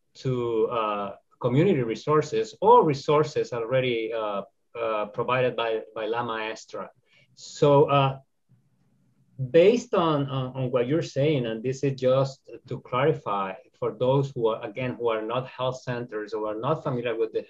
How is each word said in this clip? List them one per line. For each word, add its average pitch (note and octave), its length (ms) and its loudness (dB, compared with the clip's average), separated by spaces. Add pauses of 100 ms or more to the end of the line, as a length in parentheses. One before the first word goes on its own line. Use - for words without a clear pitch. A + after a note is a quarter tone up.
(160)
to, A#2+ 520 0
uh, G#2 460 -2 (260)
community C3+ 420 2
resources A2+ 800 -2
or A3+ 240 8
resources D3 680 0
already, A#2 600 0
uh, G#2 300 -2 (360)
uh, A2 280 -2
provided B2 500 0
by, A2+ 240 -2 (140)
by A2 120 -6
La A#2 160 -2
Maestra. A2 680 -8 (460)
So, C#3+ 480 4
uh, C#3 340 2 (1300)
based G3 440 6
on, D3+ 340 2
on, C3 260 -4
on C3 160 -4
what B2 160 2
you're D#3 140 0
saying, C3+ 460 0
and A2+ 160 -6
this C3 200 -4
is C3+ 160 -2
just C3+ 440 0 (260)
to B2 120 -8
clarify A#2 760 -2 (240)
for A#2 200 -4
those C3+ 360 2
who A2+ 140 0
are, A#2 140 -2
again, B2 360 -6
who A#2 100 -2
are A2 140 0
not B2 260 -4
health B2+ 320 -6
centers A2 540 -8
or G#2+ 140 -4
are G#2+ 120 -6
not D#3 220 -2
familiar B2 340 -4
with A2+ 160 -2
the G#2+ 180 -6